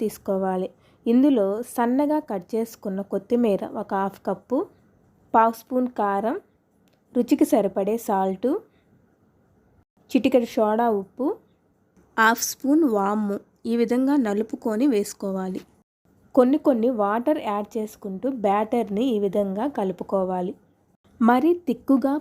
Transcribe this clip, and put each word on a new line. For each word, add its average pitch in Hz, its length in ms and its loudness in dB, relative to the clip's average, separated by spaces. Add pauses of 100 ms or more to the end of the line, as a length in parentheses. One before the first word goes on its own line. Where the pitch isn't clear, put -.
తీసుకోవాలి. 190 640 -4 (460)
ఇందులో 262 320 4 (260)
సన్నగా 277 480 0 (120)
కట్ 190 220 -6
చేసుకున్న 220 460 -6 (140)
కొత్తిమీర 202 480 0 (220)
ఒక 208 180 -10
హాఫ్ 196 260 -6
కప్పు, 196 320 -4 (800)
పావు 226 240 4
స్పూన్ 254 260 -2 (140)
కారం, 208 360 -2 (800)
రుచికి 277 360 2
సరిపడే 202 420 0 (100)
సాల్ట్, 190 420 0 (1600)
చిటికెడు 247 420 2
సోడా 220 340 0 (120)
ఉప్పు, 240 300 -6 (920)
హాఫ్ 226 300 2
స్పూన్ 302 340 2 (120)
వాము 202 420 -2 (320)
ఈ 233 100 0
విధంగా 262 360 0 (100)
నలుపుకొని 220 680 -2
వేసుకోవాలి. 190 680 -4 (760)
కొన్ని 262 300 6
కొన్ని 240 220 2 (120)
వాటర్ 240 460 0
యాడ్ 208 300 -4
చేసుకుంటూ 208 500 -8 (180)
బ్యాటర్ని 214 580 0 (100)
ఈ 208 120 0
విధంగా 202 400 -2 (140)
కలుపుకోవాలి. 185 720 -2 (760)
మరీ 262 240 4 (160)
తిక్కుగా, 269 540 0